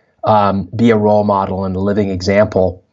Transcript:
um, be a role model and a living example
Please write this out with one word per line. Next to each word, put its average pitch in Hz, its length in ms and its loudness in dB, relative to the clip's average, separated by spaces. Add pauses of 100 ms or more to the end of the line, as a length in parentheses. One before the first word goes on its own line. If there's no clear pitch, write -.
(240)
um, 101 520 0
be 117 160 2
a 110 60 4
role 104 260 2
model 98 420 -2
and 92 100 -6
a 92 40 -4
living 101 320 -2
example 95 800 0